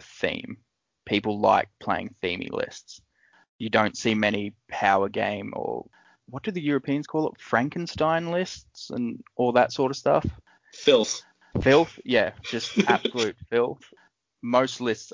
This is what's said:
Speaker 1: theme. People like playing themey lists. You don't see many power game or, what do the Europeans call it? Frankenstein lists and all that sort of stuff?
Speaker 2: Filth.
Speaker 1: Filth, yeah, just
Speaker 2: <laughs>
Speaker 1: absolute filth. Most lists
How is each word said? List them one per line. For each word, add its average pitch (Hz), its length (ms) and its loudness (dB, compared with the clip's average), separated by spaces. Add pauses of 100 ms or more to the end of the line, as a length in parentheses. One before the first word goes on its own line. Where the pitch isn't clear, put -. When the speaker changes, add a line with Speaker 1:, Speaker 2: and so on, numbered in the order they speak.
Speaker 1:
theme. - 560 -6 (480)
People 104 340 -2
like 101 300 4 (100)
playing 95 440 -6
themey 90 280 -6
lists. - 500 -10 (580)
You 113 100 -8
don't 107 280 2
see 113 180 0
many 104 380 0 (140)
power 98 420 2
game 101 460 -4
or, - 300 -6 (440)
what 127 140 -10
do 220 80 -4
the 180 100 -6
Europeans 143 460 -2
call 156 220 -2
it? - 100 -12
Frankenstein 165 920 0
lists - 580 -6
and 120 340 -6 (120)
all 120 180 0
that 127 180 4
sort 131 200 0
of 139 60 -8
stuff? 151 280 2 (480)
Speaker 2:
Filth. - 480 2 (400)
Speaker 1:
Filth, 151 420 4
yeah, 110 280 2 (120)
just - 340 -4
Speaker 2:
<laughs> 214 100 4
Speaker 1:
absolute 117 500 0 (120)
filth. 120 320 0 (680)
Most 127 320 2
lists 117 340 -4